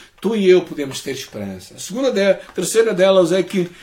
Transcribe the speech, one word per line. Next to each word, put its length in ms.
tu 120
e 140
eu 120
podemos 400
ter 100
esperança. 640
A 40
segunda 320
de-, 200
a 40
terceira 580
delas 380
é 100
que 280